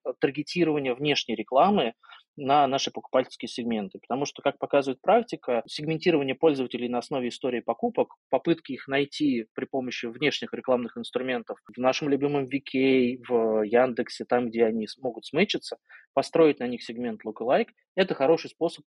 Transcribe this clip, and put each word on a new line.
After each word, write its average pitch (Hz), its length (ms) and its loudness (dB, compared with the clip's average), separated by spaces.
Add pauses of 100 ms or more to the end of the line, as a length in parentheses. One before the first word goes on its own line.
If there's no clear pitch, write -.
э, 127 160 -4
таргетирования 147 760 0
внешней 139 420 -2
рекламы 139 580 2 (440)
на 143 280 4
наши 131 240 0
покупательские - 580 -2
сегменты. 110 500 -4
Потому 135 280 -4
что, - 160 -10
как - 160 -2
показывает 135 420 0
практика, 175 640 0
сегментирование 151 680 0
пользователей 127 520 2
на 120 120 -2
основе 123 320 -4
истории 123 300 -4
покупок, 131 540 -2 (140)
попытки 160 440 0
их - 160 -12
найти 139 680 0
при 131 100 -8
помощи 127 400 -6
внешних 123 480 -4
рекламных 120 460 -2
инструментов 120 600 -6 (160)
в - 60 -8
нашем 131 300 0
любимом 139 340 0
V 135 160 -4
K, 131 560 2 (100)
в 113 360 2
Яндексе, 117 640 0
там, 123 240 0
где 117 160 2
они 110 200 0
смогут 117 380 -10
сметчиться, - 540 -2 (340)
построить 151 460 4
на 123 80 -4
них 120 160 -6
сегмент 117 420 -8
lookalike, 123 440 -2 (260)
это 185 200 0
хороший - 360 2
способ - 360 -4